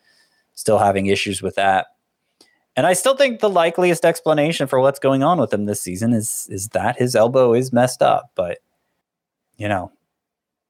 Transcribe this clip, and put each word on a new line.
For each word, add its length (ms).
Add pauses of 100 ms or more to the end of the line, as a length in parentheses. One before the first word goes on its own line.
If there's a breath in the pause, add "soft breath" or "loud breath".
(540)
still 240
having 300
issues 340
with 140
that. 320 (880 soft breath)
And 100
I 80
still 220
think 240
the 100
likeliest 560
explanation 640
for 120
what's 200
going 240
on 160
with 120
him 140
this 160
season 320
is, 380
is 180
that 300
his 160
elbow 400
is 180
messed 300
up. 320
But, 240 (960)
you 100
know, 240 (800)